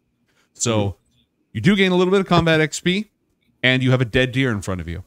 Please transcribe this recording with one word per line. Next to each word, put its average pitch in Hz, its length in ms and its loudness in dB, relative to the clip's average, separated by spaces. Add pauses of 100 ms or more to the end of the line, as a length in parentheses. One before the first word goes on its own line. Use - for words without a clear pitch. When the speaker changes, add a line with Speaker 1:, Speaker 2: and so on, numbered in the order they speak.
(540)
Speaker 1:
So 113 260 -2
Speaker 2:
Mm-hmm. 101 160 -4 (560)
Speaker 1:
you 110 80 -8
do 175 160 2
gain 190 140 2
a 180 60 2
little 185 160 2
bit 196 80 2
of 190 80 -4
combat 165 320 2
X 156 180 -4
P, 185 320 -4 (540)
and 127 180 2
you 127 80 2
have 127 100 2
a 131 40 -2
dead 127 260 -2
deer 127 220 -2
in 101 100 -6
front 92 180 -8
of 80 60 -10
you. 85 200 -10